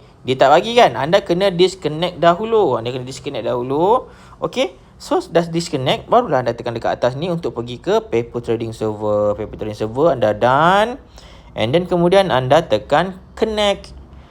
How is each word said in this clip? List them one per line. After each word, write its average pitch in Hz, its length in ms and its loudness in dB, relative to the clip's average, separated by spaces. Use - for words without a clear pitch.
dia 131 160 -2
tak 139 160 6
bagi 220 240 2
kan? 170 160 6
Anda 165 320 2
kena 185 240 0
disconnect 170 720 -2
dahulu. 175 560 2
Anda 120 160 -6
kena 127 80 -8
disconnect 127 480 -8
dahulu. 139 560 0
Okey. 254 400 -4
So - 240 0
dah 170 160 0
disconnect, 165 640 -4
barulah 170 400 2
anda 117 80 -2
tekan 117 240 -6
dekat 92 240 -4
atas 123 160 0
ni 160 160 -6
untuk 139 240 -6
pergi 120 240 -10
ke 202 160 2
paper 120 400 -4
trading 117 320 -4
server. 104 640 -2
Paper 104 240 -10
trading 107 160 -8
server 127 400 0
anda 117 160 0
done. 165 720 2
And 113 160 0
then 180 160 0
kemudian 175 400 4
anda 131 320 2
tekan 165 560 -2
connect. 208 560 -2